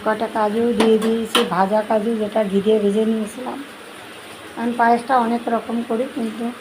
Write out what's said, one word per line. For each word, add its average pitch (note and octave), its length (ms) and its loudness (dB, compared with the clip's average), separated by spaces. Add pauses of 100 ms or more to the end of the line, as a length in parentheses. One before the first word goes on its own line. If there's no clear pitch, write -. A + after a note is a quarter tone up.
কয়টা A3 220 0 (100)
কাজু G#3+ 240 2 (200)
দিয়ে A3 240 6
দিয়েছি, A3+ 340 0 (160)
ভাজা G3 240 2 (100)
কাজু, A3 220 0 (100)
যেটা G#3+ 200 0 (100)
ঘি G3 140 2
দিয়ে A3 180 4
ভেজে G#3 300 2
নিয়েছিলাম। B3 460 -6 (1000)
আমি A#3+ 200 0
পায়েসটা A#3+ 340 4 (120)
অনেক A#3 180 0 (120)
রকম A3+ 220 -2 (120)
করি, A#3+ 160 0 (100)
কিন্তু A3+ 300 -4 (160)